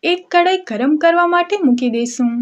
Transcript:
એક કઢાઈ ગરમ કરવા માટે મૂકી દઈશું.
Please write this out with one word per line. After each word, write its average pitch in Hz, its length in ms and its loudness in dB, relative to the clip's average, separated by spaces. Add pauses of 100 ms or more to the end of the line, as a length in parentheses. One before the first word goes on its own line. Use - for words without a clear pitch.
એક 359 240 -2
કઢાઈ 359 420 2
ગરમ 247 280 0
કરવા 339 360 2
માટે 349 260 0
મૂકી 247 360 0
દઈશું. 240 360 -2 (100)